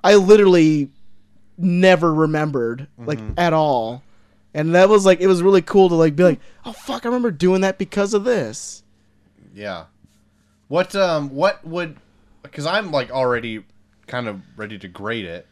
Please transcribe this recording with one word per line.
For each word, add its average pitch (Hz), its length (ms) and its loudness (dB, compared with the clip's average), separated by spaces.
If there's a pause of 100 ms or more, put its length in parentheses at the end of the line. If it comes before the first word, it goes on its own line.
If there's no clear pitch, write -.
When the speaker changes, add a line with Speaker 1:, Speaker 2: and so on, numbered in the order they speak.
Speaker 1:
I 202 120 6
literally 180 720 4 (640)
never 175 560 2
remembered, 147 760 -2 (120)
like, 131 200 -8
Speaker 2:
Mm-hmm. 107 200 -12
Speaker 1:
at 170 160 0
all. 131 480 -2 (500)
And 160 220 -4
that 190 160 6
was, 202 160 4
like, 180 140 4
it 185 60 0
was 180 160 2
really 190 200 4
cool 190 260 4
to, 170 60 0
like, 160 220 2
be 175 80 2
like, 170 160 2 (260)
"Oh, 226 60 -14
fuck, - 340 -10
I - 20 -4
remember 240 220 -2
doing 180 320 0
that 190 160 -2
because 202 340 -4
of 208 120 -2
this." 175 580 -6 (720)
Speaker 2:
Yeah. 95 300 -12 (840)
What, - 260 -4
um, 165 360 -2
what 185 360 -4
would, 165 300 -10 (560)
'cause 147 140 -8
I'm, 190 260 -4
like, 127 180 -4
already 117 540 -4 (420)
kind 123 220 -8
of 98 120 -12 (160)
ready 107 220 -14
to 95 100 -18
grade 104 360 -10
it. 87 280 -14